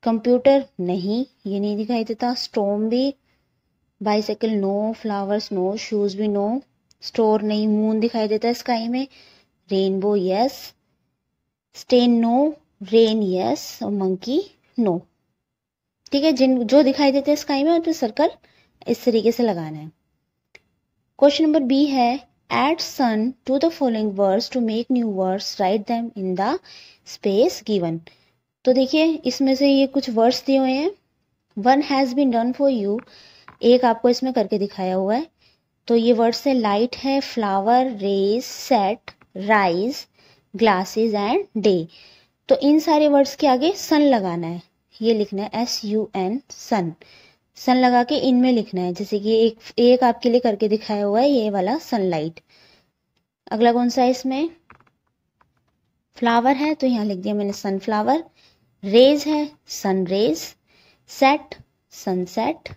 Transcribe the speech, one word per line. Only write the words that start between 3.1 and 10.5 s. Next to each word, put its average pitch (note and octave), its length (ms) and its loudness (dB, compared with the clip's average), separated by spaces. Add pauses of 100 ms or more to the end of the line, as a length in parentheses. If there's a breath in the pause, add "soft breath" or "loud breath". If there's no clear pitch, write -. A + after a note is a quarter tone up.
बाइसाइकिल G#3+ 480 -2
नो, G3+ 420 -2
फ्लावर्स G#3 580 -6
नो, G3 260 -4
शूज G3+ 380 -4
भी G#3+ 120 -4
नो। G#3 340 -2 (400)
स्टोर G#3+ 400 0
नहीं, G#3+ 260 -2
मून G#3+ 320 0
दिखाई A3 280 -2
देता G#3+ 200 -2
है A#3+ 60 0
स्काई A#3 340 -4
में। B3+ 200 -4 (640 soft breath)
रेनबो F#3+ 440 0
यस, G3+ 580 -2 (1000)